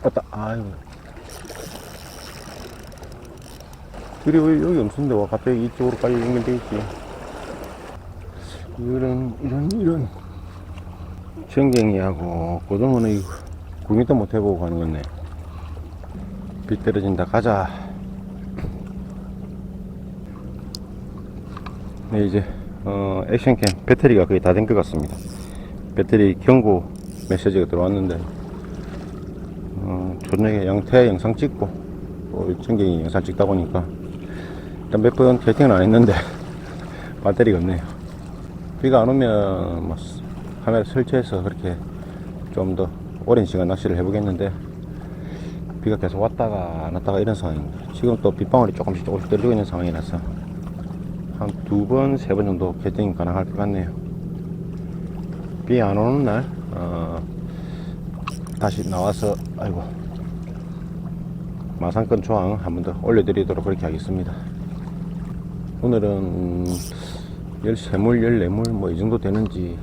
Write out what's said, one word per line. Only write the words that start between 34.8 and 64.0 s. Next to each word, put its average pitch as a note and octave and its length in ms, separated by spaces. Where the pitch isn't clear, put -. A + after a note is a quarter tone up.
일단 - 160
몇 A#2 120
번 B2+ 260
캐스팅은 B2 320
안 F#2 120
했는데 A2 300
<laughs> - 560
배터리가 G2+ 360
없네요. F2 200
비가 C3 200
안 A#2 80
오면 G2 800
뭐 E2 80
카메라 A2+ 200
설치해서 A#2 600
그렇게 F2 320
좀 F#2+ 220
더 F2+ 140
오랜 A#2 200
시간 F2+ 220
낚시를 F#2 300
해보겠는데, G2 540
비가 G#2+ 140
계속 F#2 240
왔다가 G2 680
안 E2 80
왔다가 G2 240
이런 G#2 160
상황입니다. D#2 580
지금 A#2+ 280
또 G2+ 100
빗방울이 G#2 420
조금씩 - 320
조금씩 F#2+ 240
떨어지고 G#2+ 220
있는 G#2+ 140
상황이라서 F2 520
한 G#2 100
두 G2+ 220
번, C3+ 300
세 - 160
번 G2+ 120
정도 F#2 280
캐스팅 G2 320
가능할 F2 300
것 - 120
같네요. G2 320
비 B2 140
안 G2+ 160
오는 B2+ 280
날, A#2 180
어, E2+ 500
다시 F#2+ 300
나와서, F#2 440
아이고, F2 240
마상권 G2 420
조항 G2+ 340
한 F2 200
번 F2 80
더 E2+ 180
올려드리도록 F#2+ 600
그렇게 F2+ 220
하겠습니다. E2+ 480